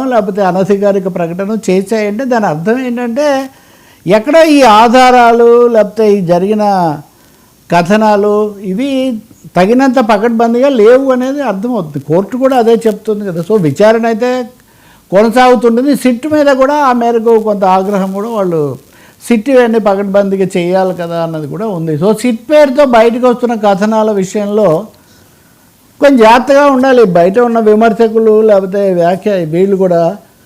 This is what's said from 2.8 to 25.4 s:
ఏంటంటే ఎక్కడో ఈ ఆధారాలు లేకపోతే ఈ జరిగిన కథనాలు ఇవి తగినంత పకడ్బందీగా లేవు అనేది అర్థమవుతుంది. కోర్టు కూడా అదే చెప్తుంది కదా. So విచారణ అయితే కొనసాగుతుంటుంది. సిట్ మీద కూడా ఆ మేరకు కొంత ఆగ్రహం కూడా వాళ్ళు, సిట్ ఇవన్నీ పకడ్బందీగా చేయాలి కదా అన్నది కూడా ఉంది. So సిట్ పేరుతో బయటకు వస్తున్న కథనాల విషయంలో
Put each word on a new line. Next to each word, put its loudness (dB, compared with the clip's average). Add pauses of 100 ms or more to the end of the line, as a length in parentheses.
ఏంటంటే -4 (920)
ఎక్కడో 2 (140)
ఈ 4 (220)
ఆధారాలు 4 (280)
లేకపోతే 0 (100)
ఈ 0 (140)
జరిగిన 0 (1080)
కథనాలు 0 (380)
ఇవి -4 (680)
తగినంత 2 (100)
పకడ్బందీగా 0 (120)
లేవు 4
అనేది -4 (100)
అర్థమవుతుంది. -6 (100)
కోర్టు -2
కూడా 0
అదే 2 (100)
చెప్తుంది -4
కదా. -6
So 0 (120)
విచారణ 0
అయితే -2 (840)
కొనసాగుతుంటుంది. 2 (120)
సిట్ -2
మీద 2 (120)
కూడా 0 (140)
ఆ 2 (100)
మేరకు 0 (140)
కొంత -2 (140)
ఆగ్రహం -2
కూడా -8
వాళ్ళు, -2 (680)
సిట్ -2
ఇవన్నీ 2
పకడ్బందీగా 0 (100)
చేయాలి -2
కదా -8
అన్నది -8
కూడా -8
ఉంది. -4
So 2 (120)
సిట్ -4
పేరుతో 2 (120)
బయటకు 2
వస్తున్న -4 (120)
కథనాల 0 (100)
విషయంలో -2 (1300)